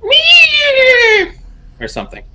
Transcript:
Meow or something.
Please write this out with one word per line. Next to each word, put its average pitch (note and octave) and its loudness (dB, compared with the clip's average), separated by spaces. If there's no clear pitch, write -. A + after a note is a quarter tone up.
Meow C5+ 0
or A2+ -12
something. G2+ -14